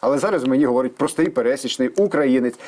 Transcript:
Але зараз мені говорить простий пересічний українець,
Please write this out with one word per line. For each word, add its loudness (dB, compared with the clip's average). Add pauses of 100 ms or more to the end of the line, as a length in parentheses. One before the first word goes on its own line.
Але 0
зараз -2
мені 2
говорить 0
простий 0
пересічний -2
українець, 0